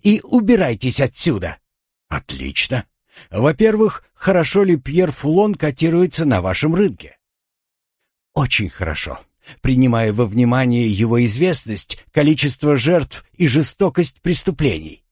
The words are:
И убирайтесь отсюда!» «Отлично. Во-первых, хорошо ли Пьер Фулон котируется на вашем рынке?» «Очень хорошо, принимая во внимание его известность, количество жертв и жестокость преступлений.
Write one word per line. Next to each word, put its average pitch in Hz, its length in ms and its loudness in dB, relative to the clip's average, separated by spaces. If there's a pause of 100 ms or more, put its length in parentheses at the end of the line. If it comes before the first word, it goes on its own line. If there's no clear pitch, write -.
И 208 220 2
убирайтесь 185 760 0
отсюда!» 107 560 -2 (500)
«Отлично. 69 760 -6 (440)
Во-первых, 208 840 0
хорошо 190 500 0
ли 175 140 2
Пьер 151 340 0
Фулон 185 440 0
котируется 165 680 0
на 113 180 2
вашем 101 320 -2
рынке?» - 440 -2 (1160)
«Очень 117 360 -2
хорошо, 78 500 -8 (420)
принимая 120 520 2
во 117 120 2
внимание 120 640 0
его 113 380 2
известность, 117 760 -2 (120)
количество 147 680 0
жертв 143 560 -2
и - 120 0
жестокость 160 760 -2
преступлений. 127 920 -4